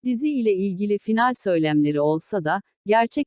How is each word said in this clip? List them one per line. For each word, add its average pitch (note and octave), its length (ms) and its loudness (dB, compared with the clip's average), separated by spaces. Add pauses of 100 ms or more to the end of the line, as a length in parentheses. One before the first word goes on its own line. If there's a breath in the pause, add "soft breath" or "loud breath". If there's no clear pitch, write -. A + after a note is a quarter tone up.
Dizi B3+ 260 -2
ile A3+ 240 0
ilgili G3+ 440 -2
final A#3 360 0
söylemleri D3+ 640 0
olsa D#3+ 440 -2
da, F3 180 -2 (240)
gerçek A#3 400 2